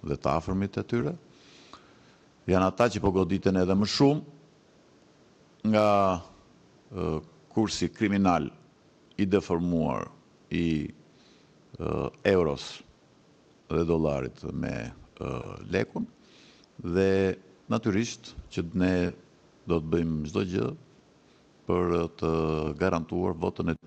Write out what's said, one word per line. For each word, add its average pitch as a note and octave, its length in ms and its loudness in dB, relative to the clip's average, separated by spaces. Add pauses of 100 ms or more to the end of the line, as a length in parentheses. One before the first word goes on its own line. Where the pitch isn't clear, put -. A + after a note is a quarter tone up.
dhe C#2+ 140 -4
të C#2 160 -2
afërmit F#2+ 480 -2
e G#2 100 -4
tyre. C3+ 240 -2 (1400)
Janë F#2 220 4
ata A#2 240 4
që G2 80 -4
po G2 100 4
goditen F#2+ 460 2
edhe F#2 180 2
më G#2 160 2
shumë C#3+ 280 4 (1500)
nga, G#2+ 200 6 (1040)
ë, E2+ 140 -2 (420)
kursi G2 400 -2
kriminal F#2+ 560 2 (720)
i G2+ 80 2
deformuar E2+ 800 0 (480)
i, D#2+ 320 0 (880)
ë, D2 340 -4 (220)
euros E2 400 2 (1000)
dhe D#2+ 160 0
dollarit D2+ 540 0 (160)
me, C#2 200 -6 (440)
ë, C2+ 160 -6 (320)
lekun, G2+ 400 -4 (720)
dhe F#2+ 560 2 (320)
natyrisht A2+ 640 -2 (240)
që E2+ 160 -4
ne F#2 220 2 (720)
do E2+ 140 2
të D#2 100 -8
bëjmë D#2+ 380 0
çdo G2+ 180 -2
gjë G#2 220 -2 (960)
për F2+ 240 2 (260)
të E2 120 -2 (500)
garantuar F2+ 580 0
votën F2+ 320 -2
e D#2 60 0 (120)